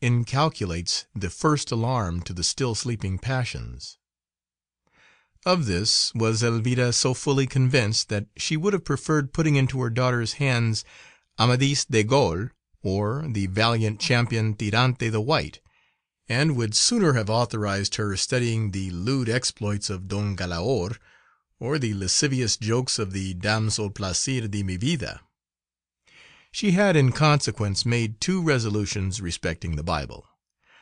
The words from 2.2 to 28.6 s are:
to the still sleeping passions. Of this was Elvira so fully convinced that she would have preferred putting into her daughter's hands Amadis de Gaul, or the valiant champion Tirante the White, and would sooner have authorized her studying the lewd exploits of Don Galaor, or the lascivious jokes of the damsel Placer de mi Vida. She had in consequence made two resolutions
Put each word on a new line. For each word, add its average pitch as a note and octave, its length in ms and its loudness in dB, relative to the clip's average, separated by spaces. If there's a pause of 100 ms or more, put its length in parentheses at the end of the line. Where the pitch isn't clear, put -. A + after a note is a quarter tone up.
to - 100 -8
the F2 120 -4
still A#2+ 320 -2
sleeping G2+ 420 -4
passions. C#2+ 800 -6 (1500)
Of F3+ 220 2
this G2 480 0
was A2+ 300 2
Elvira A#2+ 480 2
so C3 200 2
fully C3+ 360 2
convinced B2+ 600 2
that G#2 180 -2 (100)
she - 200 -2
would F#3+ 160 0
have F#3 120 -2
preferred D3 480 0
putting D#3 240 4
into C3 240 2
her A#2+ 100 -2
daughter's B2 440 0
hands A#2 500 0 (540)
Amadis B2+ 460 2
de A2 200 2
Gaul, A2+ 440 2 (340)
or G#2 460 -2
the G2+ 180 0
valiant A2 520 2
champion A2+ 560 0
Tirante A#2 540 0
the A2 120 0
White, A2 400 -2 (680)
and C3+ 280 0
would A2 180 0
sooner F#3+ 400 4
have G#2+ 140 0
authorized G#2 680 0
her G2+ 200 -2
studying A2+ 540 0
the F#2+ 200 -4
lewd A2+ 380 -2
exploits G#2 640 -2
of F#2 180 -8
Don G2+ 280 -2
Galaor, F#2 600 -2 (640)
or C#3 200 -4
the A2+ 160 -2
lascivious B2 640 0
jokes A#2 420 -2
of G2 140 -4
the F#2+ 220 -4
damsel G#2+ 560 0
Placer A2 580 -2
de G#2 140 -2
mi F#2 140 -4
Vida. B2+ 440 -4 (1300)
She G3+ 220 0
had G3 220 4
in C3 160 6
consequence B2+ 760 0
made A#2 360 0
two F#3 200 0
resolutions G#2+ 800 0